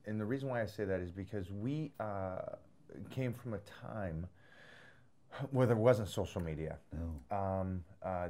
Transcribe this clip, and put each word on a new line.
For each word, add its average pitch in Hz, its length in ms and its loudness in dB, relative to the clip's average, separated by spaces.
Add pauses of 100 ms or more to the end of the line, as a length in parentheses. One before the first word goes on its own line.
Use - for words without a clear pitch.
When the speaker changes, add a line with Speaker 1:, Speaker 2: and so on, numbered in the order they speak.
Speaker 1:
and 107 140 -2
the 107 60 0
reason 135 240 0
why 120 120 2
I 107 40 2
say 98 180 -2
that 95 160 2
is 90 100 -2
because 98 420 -4
we, 139 480 -2
uh, 98 400 -2 (720)
came 127 240 0
from 120 200 -6
a 98 60 -4 (220)
time 90 460 -4 (1200)
where 127 160 6
there 117 100 8
wasn't 110 320 8
social 92 320 0
media. 76 360 -2 (140)
Speaker 2:
No. 80 460 -4
Speaker 1:
Um, 95 460 0 (200)
uh, 90 260 0